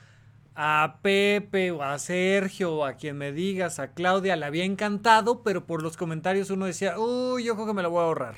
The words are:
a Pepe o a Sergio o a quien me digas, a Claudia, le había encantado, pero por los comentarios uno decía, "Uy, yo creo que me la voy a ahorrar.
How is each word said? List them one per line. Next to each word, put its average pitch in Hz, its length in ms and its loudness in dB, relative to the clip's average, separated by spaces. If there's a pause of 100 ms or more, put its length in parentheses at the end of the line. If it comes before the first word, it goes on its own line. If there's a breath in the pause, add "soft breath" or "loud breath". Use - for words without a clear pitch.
(560 loud breath)
a 151 460 2
Pepe 202 680 2
o 151 140 -4
a 139 160 -2
Sergio 185 760 0
o 151 100 0
a 131 100 -4
quien 143 220 -8
me 143 140 -6
digas, 180 480 -2
a 135 140 -8
Claudia, 185 420 0
le 156 120 -4
había 156 180 -2
encantado, 208 800 4
pero 180 220 0
por 165 180 -2
los 165 120 -6
comentarios 185 540 -2
uno 190 160 -2
decía, 185 320 -2
"Uy, 247 460 -2
yo 233 100 0
creo 214 140 -6
que 220 60 -2
me 196 80 -2
la 175 60 0
voy 170 120 2
a 170 60 4
ahorrar. 135 320 -2